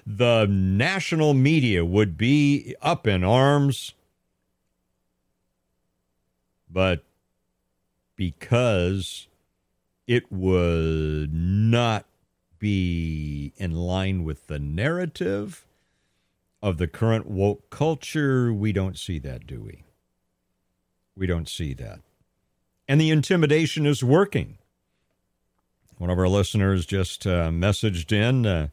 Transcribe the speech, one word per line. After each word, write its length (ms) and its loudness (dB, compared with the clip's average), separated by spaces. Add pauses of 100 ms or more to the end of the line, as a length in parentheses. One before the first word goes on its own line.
The 420 2
national 840 2
media 500 4
would 360 2
be 640 2
up 240 -2
in 160 2
arms. 680 2 (2750)
But 340 0 (1120)
because 1120 -2 (800)
it 260 -2
would 1040 0
not 720 0 (540)
be 1000 -4
in 140 -6
line 520 -4
with 220 -8
the 140 -8
narrative 1080 -6 (960)
of 160 0
the 100 0
current 380 0
woke 460 -2
culture, 800 -2
we 180 -2
don't 280 -2
see 180 -6
that, 300 -12
do 120 -12
we? 200 -16 (1400)
We 120 -4
don't 200 -2
see 280 -8
that. 240 -14 (880)
And 120 4
the 120 4
intimidation 760 2
is 180 0
working. 540 2 (1400)
One 100 -4
of 80 0
our 100 2
listeners 600 2
just, 400 -4
uh, 220 0
messaged 640 -2
in, 360 2
uh, 260 -2